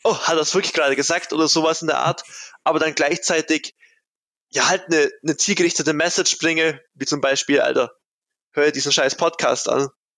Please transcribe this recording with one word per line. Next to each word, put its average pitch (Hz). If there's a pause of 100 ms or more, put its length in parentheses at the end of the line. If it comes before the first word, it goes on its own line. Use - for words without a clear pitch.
oh, 202
hat -
er 165
das 151
wirklich 196
gerade 139
gesagt 151
oder 160
sowas 160
in 165
der 151
Art, 165 (400)
aber 160
dann 156
gleichzeitig, 156 (720)
ja, 131
halt 185
eine, 151 (120)
eine 151
zielgerichtete 165
Message 170
bringe, 160 (140)
wie 135
zum 147
Beispiel, 139
Alter, 131 (600)
hör 147
dir 151
diesen 139
scheiß 135
Podcast 147
an 135 (300)